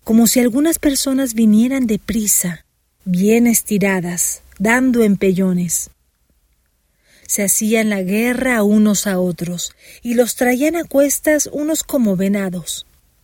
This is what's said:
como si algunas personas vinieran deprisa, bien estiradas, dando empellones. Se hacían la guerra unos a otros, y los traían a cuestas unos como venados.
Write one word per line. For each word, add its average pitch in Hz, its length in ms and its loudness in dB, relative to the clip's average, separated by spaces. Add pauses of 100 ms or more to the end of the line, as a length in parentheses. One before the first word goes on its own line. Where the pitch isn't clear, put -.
como 226 240 4
si 247 140 2
algunas 285 400 0
personas 269 540 -2
vinieran 226 520 2
deprisa, 202 800 -4 (380)
bien 202 420 2
estiradas, 190 960 -2 (160)
dando 240 460 2
empellones. 185 840 0 (1400)
Se - 180 -4
hacían 220 440 0
la 196 140 -2
guerra 233 640 0
unos 208 420 2
a 185 120 -2
otros, 175 560 -6 (280)
y 233 100 -6
los 233 240 0
traían 262 400 0
a 320 80 -4
cuestas 285 680 0
unos 302 300 -4
como 220 340 0
venados. 190 680 -4 (380)